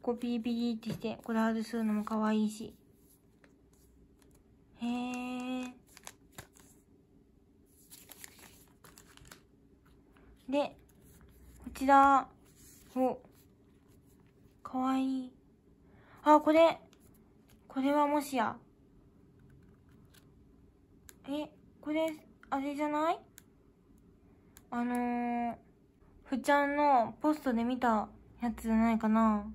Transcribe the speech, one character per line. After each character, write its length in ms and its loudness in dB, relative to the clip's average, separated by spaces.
こ 120 -4
う 40 -6
ピ 140 -4
リ 80 -2
ピ 140 -4
リ 200 -2
っ 40 -6
て 120 -10
し 80 -6
て、 260 -8
コ 80 -8
ラ 200 0
ー 20 -2
ジ 80 -2
ュ 20 -4
す 140 -6
る 60 -2
の 100 0
も 100 -2
か 140 -4
わ 160 0
い 120 2
い 40 -2
し。 240 -12
へ 40 -8
ー。 880 -6
で、 260 0
こ 100 -14
ち 120 -6
ら。 420 6
お。 240 0
か 140 -10
わ 200 0
い 280 -2
い。 60 -18
あ、 160 10
こ 120 2
れ。 280 6
こ 120 -6
れ 140 2
は 140 2
も 140 0
し 160 -6
や。 180 -2
え、 200 -4
こ 120 -8
れ、 200 0
あ 100 -2
れ 160 -4
じ 80 -2
ゃ 40 -2
な 240 0
い？ 80 -4
あ 120 -4
の 120 -4
ー、 600 -4
ふ 140 -6
ち 100 -6
ゃ 160 2
ん 100 -4
の 460 2
ポ 120 0
ス 80 -6
ト 120 -2
で 100 -2
見 160 -4
た 300 0
や 100 -4
つ 120 -12
じ 80 -2
ゃ 40 2
な 160 4
い 80 0
か 80 -2
な。 480 2